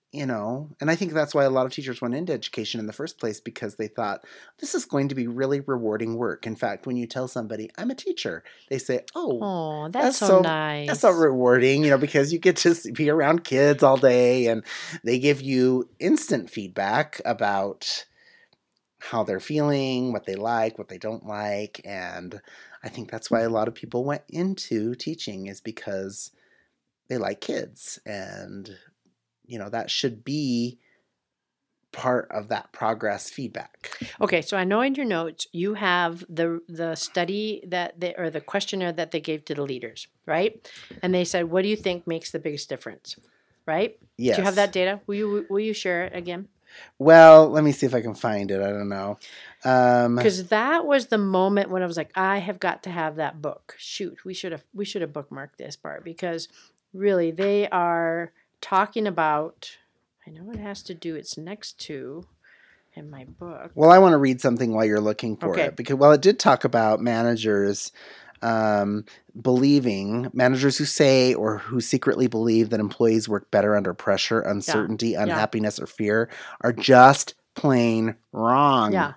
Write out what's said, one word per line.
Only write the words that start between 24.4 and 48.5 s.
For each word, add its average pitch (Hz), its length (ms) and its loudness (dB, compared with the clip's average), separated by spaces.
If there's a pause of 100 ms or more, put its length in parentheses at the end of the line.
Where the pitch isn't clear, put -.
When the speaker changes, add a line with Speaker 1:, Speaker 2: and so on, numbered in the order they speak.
Speaker 1:
teaching, 107 540 -12
is 98 120 -16
because 101 720 -10 (800)
they 131 100 -6
like 101 220 -6
kids - 640 -10
and 98 720 -14 (720)
you 120 100 -14
know, 101 120 -12
that 110 200 -8
should 117 340 -6
be 127 540 -4 (1120)
part 127 400 -4
of 104 180 -10
that 107 220 -8
progress 110 600 -4
feedback. - 640 -14 (240)
Speaker 2:
Okay, 185 220 0
so 196 140 -6
I 185 80 -2
know 208 180 0
in 277 120 0
your 269 120 -6
notes 165 460 -6
you 190 220 -4
have 180 540 -2
the, 170 400 -4
the 165 260 -8
study 196 720 -6
that 175 320 -8
they, 175 160 -8
or 170 160 -6
the 151 120 -8
questionnaire 190 500 -4
that 160 180 -6
they 165 100 -6
gave 151 260 -8
to 151 80 -8
the 143 80 -6
leaders, 127 440 -10 (200)
right? 180 440 -4 (320)
And 185 120 0
they 180 100 0
said, 175 260 -2
"What 185 120 0
do 202 60 -2
you 214 80 -2
think 180 300 -6
makes 165 240 -8
the 160 80 -8
biggest 147 300 -10
difference?" - 480 -14 (500)
Right? - 320 -4 (200)
Do 117 60 -4
you 123 100 2
have 190 100 0
Speaker 1:
Yes. 196 120 0
Speaker 2:
that 202 160 2
data? 190 340 -2
Will 202 100 -6
you, 208 340 -4
will 196 100 -2
you 214 140 -4
share 180 300 -4
it - 120 -12
again? 175 320 -10 (500)
Speaker 1:
Well, 160 520 12
let 151 140 2
me 147 80 4
see 139 140 -4
if 123 80 -2
I 123 80 0
can 110 120 -8
find 101 360 -4